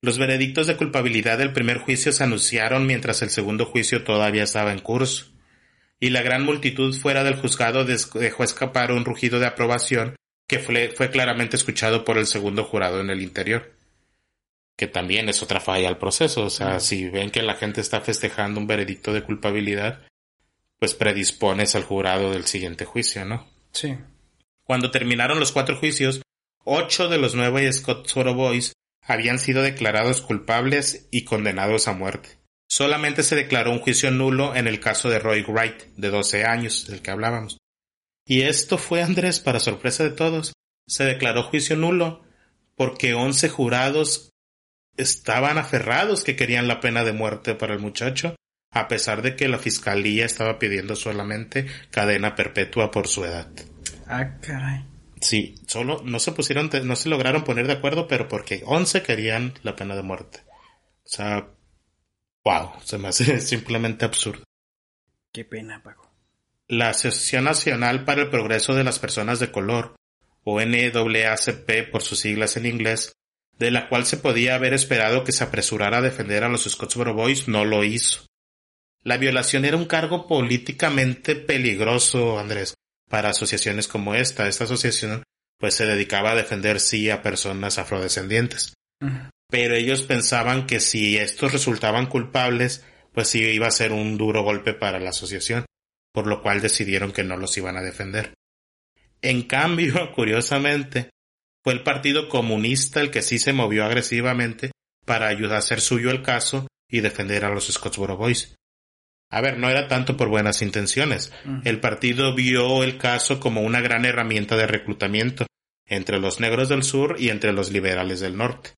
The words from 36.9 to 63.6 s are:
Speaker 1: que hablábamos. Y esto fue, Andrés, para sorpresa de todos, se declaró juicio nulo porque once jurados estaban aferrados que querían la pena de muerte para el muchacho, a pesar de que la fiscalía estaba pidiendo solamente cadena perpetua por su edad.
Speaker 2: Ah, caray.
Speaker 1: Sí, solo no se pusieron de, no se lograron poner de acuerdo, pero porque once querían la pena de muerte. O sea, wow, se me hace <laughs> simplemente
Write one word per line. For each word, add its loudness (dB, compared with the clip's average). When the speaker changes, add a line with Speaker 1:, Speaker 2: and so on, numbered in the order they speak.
Speaker 1:
que -8
hablábamos. -4
Y 4
esto 2
fue, 0
Andrés, 0
para 0
sorpresa 0
de 0
todos, -2
se -2
declaró 0
juicio 0
nulo 0
porque 0
once 2
jurados 0
estaban 0
aferrados 0
que -2
querían 0
la 0
pena 0
de 0
muerte -2
para -4
el -4
muchacho, -4
a 0
pesar -2
de -2
que 0
la 0
fiscalía 0
estaba -2
pidiendo -2
solamente -6
cadena 2
perpetua 0
por 0
su -2
edad. -8
Speaker 2:
Ah, -6
caray. -6
Speaker 1:
Sí, 0
solo -4
no -4
se 0
pusieron -2
de, 0
no -2
se -4
lograron 2
poner 0
de 2
acuerdo, 0
pero 0
porque -4
once 2
querían -2
la -6
pena -8
de -6
muerte. -10
O -20
sea, -4
wow, 2
se -6
me -6
hace 2
<laughs> -
simplemente -2